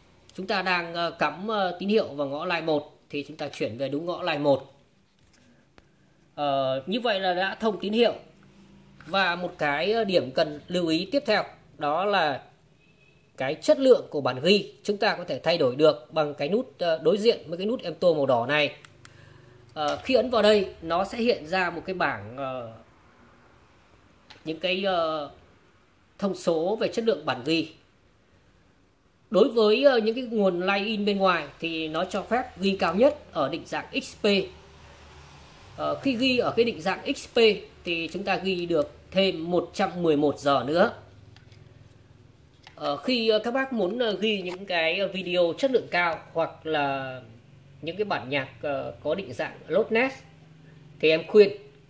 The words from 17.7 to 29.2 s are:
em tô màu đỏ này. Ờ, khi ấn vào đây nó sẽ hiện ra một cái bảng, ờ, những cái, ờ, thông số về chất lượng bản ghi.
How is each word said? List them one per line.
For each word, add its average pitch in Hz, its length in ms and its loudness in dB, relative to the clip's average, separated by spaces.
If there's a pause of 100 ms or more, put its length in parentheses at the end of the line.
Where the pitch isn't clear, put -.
em 165 120 -8
tô 175 180 4
màu 143 120 0
đỏ 120 200 4
này. 143 300 2 (960)
Ờ, 147 300 -2
khi 262 100 -2
ấn 247 160 2
vào 240 120 2
đây 208 400 4
nó 165 240 -2
sẽ 240 120 -10
hiện 226 300 0
ra 180 220 0
một 165 160 -8
cái 190 80 -6
bảng, 123 440 -4
ờ, 127 360 -8 (1700)
những 160 140 -6
cái, 185 240 -2
ờ, 160 460 -2 (880)
thông 190 160 -2
số 175 400 0
về 226 120 0
chất 226 180 -4
lượng 170 200 0
bản 123 200 -4
ghi. 160 260 0 (1600)